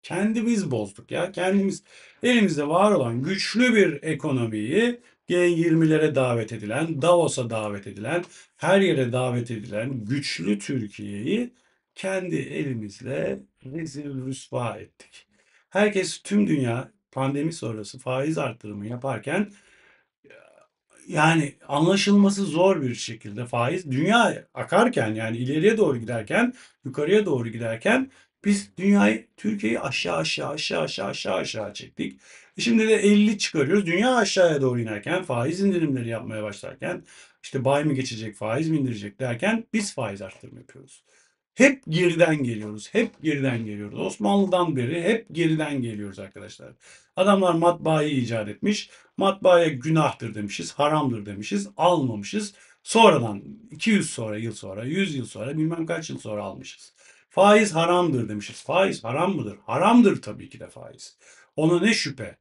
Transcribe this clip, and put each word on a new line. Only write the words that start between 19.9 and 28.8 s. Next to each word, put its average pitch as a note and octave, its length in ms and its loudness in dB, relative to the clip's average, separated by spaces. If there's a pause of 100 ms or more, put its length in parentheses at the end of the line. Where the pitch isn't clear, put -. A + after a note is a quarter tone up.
yani D#3 460 2 (140)
anlaşılması G3 800 4
zor E3+ 360 2
bir B2 140 -2
şekilde A2+ 500 -10
faiz, C#3 460 -4
dünya F3+ 600 2
akarken, B2+ 640 -2
yani A2+ 220 -6
ileriye D#3 400 0
doğru D#3 200 0
giderken, A#2+ 560 -2 (320)
yukarıya E3+ 400 2
doğru B2 240 -2
giderken A#2 640 -2 (340)
biz G3+ 320 0
dünyayı, G3+ 500 4 (100)